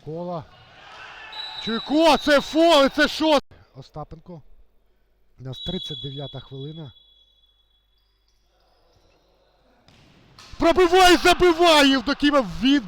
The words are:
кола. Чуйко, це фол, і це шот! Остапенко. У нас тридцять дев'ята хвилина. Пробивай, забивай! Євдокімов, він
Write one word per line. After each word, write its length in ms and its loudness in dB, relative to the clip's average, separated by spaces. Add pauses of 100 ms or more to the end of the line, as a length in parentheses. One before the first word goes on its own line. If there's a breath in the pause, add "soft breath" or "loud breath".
кола. 400 -12 (1200)
Чуйко, 520 0
це 240 0
фол, 460 2
і 20 2
це 200 0
шот! 340 0 (320)
Остапенко. 680 -20 (1000)
У 20 -20
нас 160 -14
тридцять 440 -12
дев'ята 380 -14
хвилина. 520 -18 (3750)
Пробивай, 580 4
забивай! 720 4
Євдокімов, 560 0 (160)
він 260 2